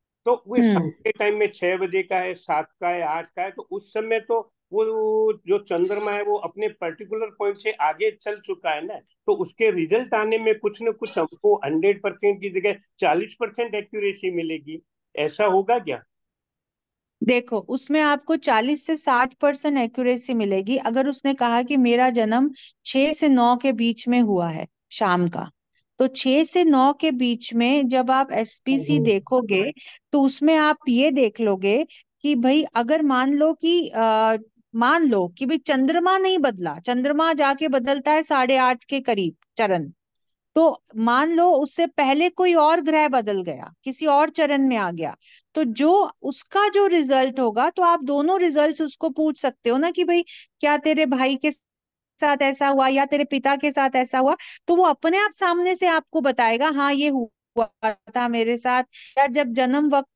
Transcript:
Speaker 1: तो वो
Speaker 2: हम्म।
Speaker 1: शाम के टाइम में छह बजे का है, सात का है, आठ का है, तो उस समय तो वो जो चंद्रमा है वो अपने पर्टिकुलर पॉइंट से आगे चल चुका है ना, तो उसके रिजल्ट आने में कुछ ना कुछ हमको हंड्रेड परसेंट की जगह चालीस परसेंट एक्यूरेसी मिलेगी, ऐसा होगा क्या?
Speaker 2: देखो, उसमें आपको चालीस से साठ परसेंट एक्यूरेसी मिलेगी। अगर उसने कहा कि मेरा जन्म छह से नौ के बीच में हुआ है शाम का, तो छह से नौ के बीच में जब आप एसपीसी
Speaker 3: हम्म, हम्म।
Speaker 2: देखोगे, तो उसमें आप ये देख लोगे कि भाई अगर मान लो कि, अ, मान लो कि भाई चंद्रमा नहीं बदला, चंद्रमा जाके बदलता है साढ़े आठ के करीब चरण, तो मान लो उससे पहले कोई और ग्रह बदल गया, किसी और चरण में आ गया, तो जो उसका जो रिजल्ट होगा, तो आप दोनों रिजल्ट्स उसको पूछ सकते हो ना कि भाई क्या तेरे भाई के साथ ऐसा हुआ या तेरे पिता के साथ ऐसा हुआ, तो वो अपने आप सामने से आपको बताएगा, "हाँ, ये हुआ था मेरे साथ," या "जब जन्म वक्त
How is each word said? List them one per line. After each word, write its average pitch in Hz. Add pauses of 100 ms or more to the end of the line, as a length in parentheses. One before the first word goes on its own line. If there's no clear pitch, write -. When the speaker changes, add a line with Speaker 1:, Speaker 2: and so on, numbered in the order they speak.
(240)
Speaker 1:
तो 240
वो 233
Speaker 2:
हम्म। 233
Speaker 1:
शाम 170
के 220
टाइम 208
में 208
छह 185
बजे 185
का 185
है, 180
सात 160 (120)
का 175
है, 175
आठ 165
का -
है, 190
तो -
उस 202
समय 220
तो 226 (220)
वो 220
जो 202
चंद्रमा 202
है 208
वो 208
अपने 208
पर्टिकुलर 220
पॉइंट 202
से 214
आगे 160
चल 214
चुका 180
है 156
ना, 208
तो -
उसके 208
रिजल्ट 190
आने 220
में 220
कुछ 208
ना 226
कुछ 214
हमको 202
हंड्रेड 196
परसेंट 202
की 190
जगह 202 (220)
चालीस 180
परसेंट 233
एक्यूरेसी 202
मिलेगी, 160 (340)
ऐसा 151
होगा 196
क्या? 147 (1200)
Speaker 2:
देखो, 240
उसमें 269
आपको 294
चालीस 262
से 320
साठ 262
परसेंट 285
एक्यूरेसी 247
मिलेगी। 202
अगर 262
उसने 277
कहा 240
कि 269
मेरा 247
जन्म 240 (340)
छह 285
से 302
नौ 247
के 262
बीच 233
में 247
हुआ 190
है 160 (240)
शाम 180
का, - (480)
तो 262
छह 262
से 359
नौ 277
के 311
बीच 240
में 247
जब 254
आप 269
एसपीसी 262
Speaker 3:
हम्म, 294
हम्म। -
Speaker 2:
देखोगे, 214 (400)
तो 294
उसमें 285
आप 302 (120)
ये 254
देख 254
लोगे 208 (360)
कि 294
भाई 262
अगर 240
मान 269
लो 302
कि, 330
अ, 220 (400)
मान 285
लो 202
कि 254
भाई 302
चंद्रमा 330
नहीं 381
बदला, 185
चंद्रमा 285
जाके 285
बदलता 277
है 311
साढ़े 269
आठ 254
के 277
करीब 202 (220)
चरण, 180 (640)
तो 320 (140)
मान 247
लो 339
उससे 302
पहले 294
कोई 359
और 320
ग्रह 302
बदल 208
गया, - (100)
किसी 269
और 302
चरण 285
में 247
आ 190
गया, 165 (380)
तो 311
जो 302 (120)
उसका 392
जो 403
रिजल्ट 269
होगा, 240
तो 370
आप 339
दोनों 294
रिजल्ट्स 302
उसको 311
पूछ 311
सकते 254
हो 254
ना 320
कि 349
भाई 349 (360)
क्या 294
तेरे 311
भाई 262
के 302
साथ -
ऐसा 269
हुआ 269
या 269
तेरे 285
पिता 277
के 285
साथ 269
ऐसा 254
हुआ, 277 (300)
तो 339
वो 370
अपने 330
आप 415
सामने 349
से 359
आपको 320
बताएगा, 247
"हाँ, 285
ये 285
हुआ 233 (240)
था 247
मेरे 233
साथ," 247 (360)
या 277
"जब 269
जन्म 262
वक्त 277